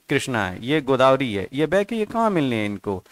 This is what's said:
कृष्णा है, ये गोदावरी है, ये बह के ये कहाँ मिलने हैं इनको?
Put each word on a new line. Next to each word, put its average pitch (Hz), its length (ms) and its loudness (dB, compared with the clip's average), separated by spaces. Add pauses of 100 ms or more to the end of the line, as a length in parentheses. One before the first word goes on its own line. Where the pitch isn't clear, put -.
कृष्णा 123 380 0
है, 95 180 -8
ये 151 160 0
गोदावरी 131 520 4
है, 95 200 -4
ये 147 120 0
बह 190 180 2
के 233 120 -6
ये 214 100 -2
कहाँ 226 240 0
मिलने 143 260 0
हैं 107 100 0
इनको? 101 460 -6